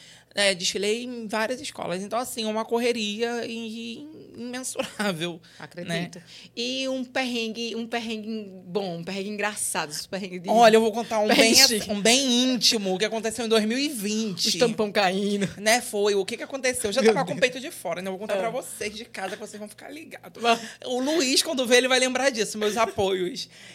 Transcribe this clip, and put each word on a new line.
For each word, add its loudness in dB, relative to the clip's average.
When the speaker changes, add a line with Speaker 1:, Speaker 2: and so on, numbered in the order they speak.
Speaker 1:
é, 4
desfilei -2
em -8
várias -2
escolas. -6
Então, -4
assim, -4
uma -2
correria -2
i-, -10
imensurável, -4
Speaker 2:
Acredito. -12
Speaker 1:
né? -20
Speaker 2:
E -4
um -2
perrengue, -4
um -6
perrengue -6
bom, -4
um -8
perrengue -6
engraçado, -2
esse -8
perrengue -8
de -6
Speaker 1:
Olha, 10
eu 8
vou 4
contar -2
um 4
Speaker 2:
perrengue 8
Speaker 1:
bem, 8
Speaker 2:
chique. -4
Speaker 1:
um -2
bem 4
íntimo 2
que 0
aconteceu -2
em -2
dois 4
mil 0
e 0
vinte. -2
Speaker 2:
Os 0
tampão 2
caindo. 2
Speaker 1:
Né, 4
foi. 0
O 2
que -6
que -8
aconteceu? -2
Eu -4
já 2
Speaker 2:
Meu 8
Speaker 1:
tava 2
com -4
o -6
Speaker 2:
Deus. -6
Speaker 1:
peito 2
de -10
fora, -6
né? -6
Eu -4
vou -8
contar -4
Speaker 2:
Ah. 2
Speaker 1:
pra -2
vocês -8
de -14
casa -8
que -12
vocês -12
vão -12
ficar -18
ligados. -16
Speaker 2:
Vai. 4
Speaker 1:
O -2
Luiz, 2
quando -2
vê, 6
ele 6
vai 4
lembrar 2
disso, -2
meus 0
apoios. 0